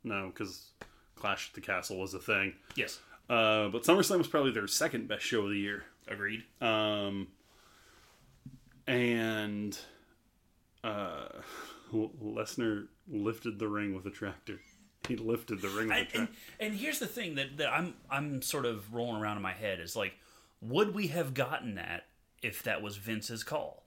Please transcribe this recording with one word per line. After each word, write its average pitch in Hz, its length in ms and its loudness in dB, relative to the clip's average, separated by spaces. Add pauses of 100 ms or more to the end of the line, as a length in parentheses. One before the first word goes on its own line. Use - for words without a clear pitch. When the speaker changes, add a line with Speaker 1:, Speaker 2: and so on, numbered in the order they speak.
Speaker 1:
no, 98 320 -2
'cause - 360 -8 (440)
Clash - 340 -2
at - 60 -18
the 95 60 -10
Castle 95 380 -2
was 95 140 -2
a 92 60 -6
thing. 98 360 2 (200)
Speaker 2:
Yes. - 240 -4 (300)
Speaker 1:
Uh, 110 400 6
but 104 140 -2
SummerSlam 185 340 8
was 165 100 4
probably 139 240 4
their 107 160 0
second 113 400 2
best 104 160 -2
show 110 200 4
of 101 80 0
the 104 80 2
year. 101 260 -2 (220)
Speaker 2:
Agreed. 104 360 -2 (180)
Speaker 1:
Um, 104 680 2 (1600)
and, 110 920 2 (1040)
uh, 92 440 -4 (320)
<laughs> - 340 -12
L-, 110 180 0 (100)
Lesnar 107 680 -2 (200)
lifted 107 520 -2
the 110 80 0
ring 104 280 0
with 92 100 -8
a 98 60 -4
tractor. - 480 -8 (480)
He 127 80 0
lifted 110 460 0
the 98 80 0
ring 110 180 0
with 110 100 4
Speaker 2:
And, 240 100 0
Speaker 1:
a - 40 -12
tractor. 220 80 0
Speaker 2:
and, - 520 -4
and 208 80 -4
here's 294 200 -2
the 226 80 -2
thing 180 280 -4
that, 139 220 -4
that 139 140 2
I'm, 165 240 0 (140)
I'm 139 320 -2
sort 135 240 -2
of 107 280 -2
rolling 117 280 0
around 107 160 0
in 98 60 -4
my 92 100 -2
head 98 260 -2
is, 85 160 -8
like, 98 180 0 (480)
would 165 320 2
we 202 140 0
have 143 260 0
gotten 123 420 -2
that 85 300 -2 (360)
if 110 220 -4
that 98 180 0
was 101 160 -6
Vince's 110 460 -4
call? 107 440 -4